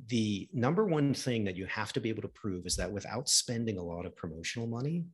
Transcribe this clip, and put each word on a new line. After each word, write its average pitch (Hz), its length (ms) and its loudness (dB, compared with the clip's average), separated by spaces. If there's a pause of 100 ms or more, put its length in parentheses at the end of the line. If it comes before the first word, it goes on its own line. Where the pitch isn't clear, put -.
the 107 460 2
number 156 320 4
one 151 280 4
thing 120 320 0
that 95 120 0
you 92 100 -4
have 104 260 -2
to 131 80 2
be 113 100 0
able 107 120 -2
to 110 60 -6
prove 90 380 -4
is 90 100 0
that 92 160 -2
without 101 360 -4
spending 117 500 2
a 87 40 -4
lot 85 240 -4
of 87 80 -8
promotional 87 540 -6
money, 143 460 -2